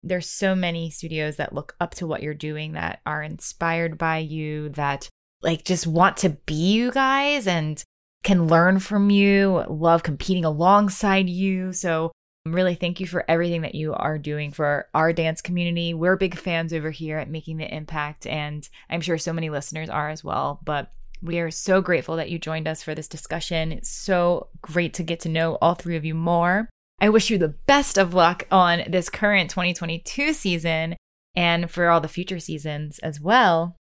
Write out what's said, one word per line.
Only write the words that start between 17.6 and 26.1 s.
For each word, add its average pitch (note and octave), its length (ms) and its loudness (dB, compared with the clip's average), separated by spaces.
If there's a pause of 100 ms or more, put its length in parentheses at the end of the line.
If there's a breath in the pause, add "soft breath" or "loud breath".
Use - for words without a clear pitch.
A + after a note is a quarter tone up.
Impact, D3+ 520 -8
and D3+ 420 -6 (220 loud breath)
I'm E3+ 100 -4
sure E3 160 -2
so E3 160 -4
many D#3+ 160 -4
listeners D#3 400 -6
are D3+ 220 -4
as D3+ 120 -10
well. C#3 440 -4
But D3 260 -4 (300)
we E3+ 160 -4
are E3+ 120 -2
so F#3+ 300 2
grateful E3 360 0
that D#3+ 120 -4
you E3+ 100 -6
joined D#3+ 300 -6
us D#3+ 140 -6
for D#3 120 -8
this D#3 140 -10
discussion. D#3+ 640 -4
It's - 180 -6
so F3 580 0 (120)
great E3 340 -2
to - 80 -4
get E3 180 -4
to E3 100 -4
know D#3+ 320 0
all F3 120 4
three E3+ 220 -6
of D3+ 80 -4
you D#3+ 100 -2